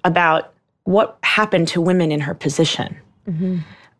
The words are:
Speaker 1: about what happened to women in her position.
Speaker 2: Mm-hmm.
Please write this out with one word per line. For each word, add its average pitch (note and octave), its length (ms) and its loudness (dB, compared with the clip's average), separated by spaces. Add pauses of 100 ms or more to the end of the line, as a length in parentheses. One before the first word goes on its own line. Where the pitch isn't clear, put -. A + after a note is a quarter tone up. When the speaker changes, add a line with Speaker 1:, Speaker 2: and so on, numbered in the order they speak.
Speaker 1:
about E3 480 2 (320)
what G3 380 0
happened G3 460 0
to F3+ 120 -2
women F3 300 2
in D3 100 -2
her D3 140 -6
position. - 600 -2 (320)
Speaker 2:
Mm-hmm. F#3 300 -4 (420)